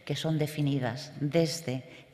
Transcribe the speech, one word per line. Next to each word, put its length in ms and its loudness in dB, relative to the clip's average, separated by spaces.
que 100 -2
son 220 0
definidas 840 0
desde 960 0